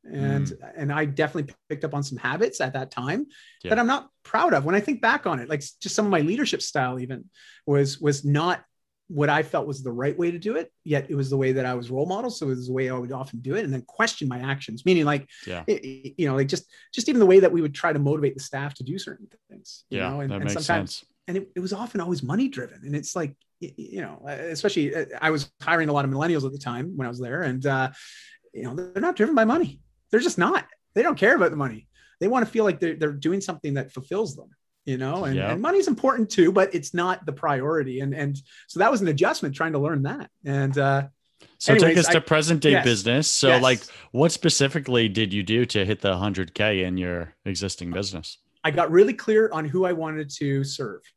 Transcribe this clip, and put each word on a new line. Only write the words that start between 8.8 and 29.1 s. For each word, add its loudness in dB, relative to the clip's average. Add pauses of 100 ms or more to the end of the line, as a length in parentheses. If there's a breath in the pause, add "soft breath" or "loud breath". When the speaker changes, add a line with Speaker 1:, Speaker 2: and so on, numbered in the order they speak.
Speaker 1:
what 0
I 2
felt -2
was -10
the -6
right -2
way 0
to -8
do -4
it, -8 (120)
yet -2
it -4
was -2
the -2
way 2
that 0
I -2
was -8
role -2
model. -4
So -8
it -2
was -6
the -6
way -2
I -4
would -8
often -10
do -6
it -2
and -4
then -4
question -4
my -6
actions, -6
meaning, 4
like, -2 (180 loud breath)
Speaker 2:
Yeah. -8
Speaker 1:
y-, 0
y-, -14
you 0
know, 0
like, 0
just, -4 (300 soft breath)
just -2
even 2
the 8
way 10
that 10
we 2
would -2
try 0
to 0
motivate 0
the -14
staff -8
to -12
do -8
certain -14 (220)
things, -20
you -6
Speaker 2:
Yeah, -2
Speaker 1:
know, -6
and, -6
Speaker 2:
that -4
Speaker 1:
and -6
Speaker 2:
makes -4
Speaker 1:
sometimes, -2
Speaker 2:
sense. -20 (220)
Speaker 1:
and -6
it, -8
it -6
was -6
often -6
always -4
money -2
driven. -12
And -6
it's -8
like, -6 (260)
y-, -14
y-, -16
you -8
know, -14
uh, -12
especially, -4
uh, -4 (160)
I 0
was -4 (100)
hiring 0
a 0
lot 2
of -2
millennials 0
at -6
the -12
time -8
when -6
I -8
was -12
there, -6
and, -4
uh, 0 (640 loud breath)
you -12
know, -10
they're -6
not 0